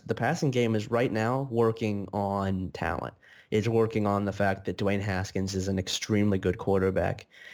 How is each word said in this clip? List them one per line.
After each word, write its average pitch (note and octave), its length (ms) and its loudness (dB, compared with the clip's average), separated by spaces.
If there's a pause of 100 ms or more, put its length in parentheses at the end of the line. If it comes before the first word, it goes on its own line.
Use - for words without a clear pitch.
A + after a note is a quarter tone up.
the A2 100 -2
passing C#3+ 360 0
game A#2+ 240 2
is G#2 160 -2
right A#2 200 2
now A#2+ 400 0
working A2+ 600 0
on G2 600 0
talent. D#2+ 420 -4 (360)
It's G#2+ 160 2
working A2 400 2
on G2+ 180 2
the G2 60 -2
fact G2 340 -2
that F#2+ 120 -4
Dwayne G2+ 240 0
Haskins F#2+ 520 -2
is F#2+ 140 -2
an G2 120 0
extremely G#2 580 0
good F#2 220 0
quarterback, F#2+ 640 0 (280)